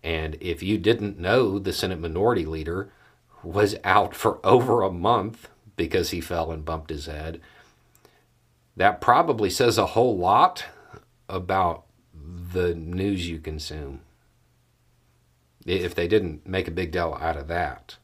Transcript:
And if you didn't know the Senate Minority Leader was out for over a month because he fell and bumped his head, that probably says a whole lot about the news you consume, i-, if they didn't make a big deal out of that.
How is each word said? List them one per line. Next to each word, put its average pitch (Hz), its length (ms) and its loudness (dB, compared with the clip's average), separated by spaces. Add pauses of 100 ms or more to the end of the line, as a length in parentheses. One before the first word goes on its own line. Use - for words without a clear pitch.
And 80 380 -4
if 87 220 -6
you 98 160 0
didn't 104 400 2
know 101 400 2
the 92 140 -4
Senate 92 280 -4
Minority 87 460 0
Leader 80 440 -6 (520)
was 98 420 0
out 98 300 2
for - 300 0
over 120 380 6
a 92 80 0
month 101 580 -2 (280)
because 85 340 0
he 90 100 -4
fell 82 300 -4
and 80 140 -10
bumped 80 260 -6
his 76 160 -10
head, 80 340 -10 (1400)
that 98 240 4
probably 110 500 4
says 117 280 4
a 101 80 4
whole 117 300 4
lot 104 480 4 (640)
about 92 560 -2 (300)
the 87 600 -4
news 87 540 -2
you 82 100 -8
consume, 76 640 -10 (1700)
i-, - 40 -4
if 90 240 0
they 87 140 0
didn't 90 380 0
make 92 220 -2
a 85 40 -8
big 87 180 -4
deal 85 300 -4
out 80 160 -2
of 71 120 -12
that. 82 560 -6